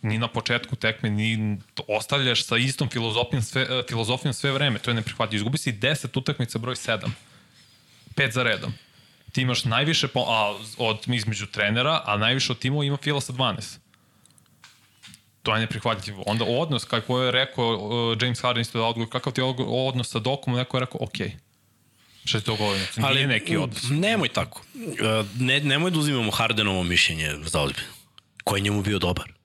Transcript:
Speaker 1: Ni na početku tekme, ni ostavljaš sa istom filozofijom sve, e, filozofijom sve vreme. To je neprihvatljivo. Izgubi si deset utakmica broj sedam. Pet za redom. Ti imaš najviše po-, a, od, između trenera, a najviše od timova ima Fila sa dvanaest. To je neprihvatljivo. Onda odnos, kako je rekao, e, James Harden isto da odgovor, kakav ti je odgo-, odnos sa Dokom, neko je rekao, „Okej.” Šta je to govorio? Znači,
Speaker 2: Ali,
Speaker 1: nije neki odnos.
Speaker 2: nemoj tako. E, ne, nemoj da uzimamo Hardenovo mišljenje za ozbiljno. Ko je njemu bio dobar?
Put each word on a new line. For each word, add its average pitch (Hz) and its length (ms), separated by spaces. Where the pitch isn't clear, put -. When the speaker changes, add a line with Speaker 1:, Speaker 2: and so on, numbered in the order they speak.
Speaker 1:
Ni 110 160
na 117 100
početku 120 480
tekme, 110 340
ni 107 480
ostavljaš 120 540
sa 117 140
istom 123 320
filozofijom 117 540
sve, 131 200
e, 127 220
filozofijom 120 480
sve 139 180
vreme. 135 280
To - 100
je 120 60
neprihvatljivo. 110 420
Izgubi 110 200
si - 140
deset 127 460
utakmica 123 420
broj 123 160
sedam. 113 400
Pet 131 180
za 123 100
redom. 110 300
Ti 131 100
imaš 127 240
najviše 143 420
po-, 127 200
a, 104 280
od, 113 180
između 107 400
trenera, 120 560
a 104 140
najviše 123 340
od 113 80
timova 143 260
ima 139 120
Fila 143 240
sa - 120
dvanaest. 123 460
To 110 100
je 110 80
neprihvatljivo. 107 640
Onda 110 200
odnos, 131 400
kako 123 360
je 123 100
rekao, 127 420
e, 113 120
James 120 140
Harden 120 220
isto 113 180
da 113 60
odgovor, 117 240
kakav 127 240
ti 127 80
je 127 40
odgo-, 131 200
odnos 123 220
sa 120 100
Dokom, 131 360
neko 127 220
je 123 40
rekao, - 200
„Okej.” 107 300
Šta - 120
je 101 60
to 113 120
govorio? 101 280
Znači, 110 180
Speaker 2:
Ali, 135 140
Speaker 1:
nije 139 140
neki 143 280
odnos. 131 260
Speaker 2:
nemoj 160 460
tako. - 320
E, 110 480
ne, 127 240
nemoj 147 320
da 160 80
uzimamo 131 320
Hardenovo 104 520
mišljenje 80 480
za 80 180
ozbiljno. 69 280
Ko - 120
je 98 60
njemu 101 200
bio 98 180
dobar? 87 320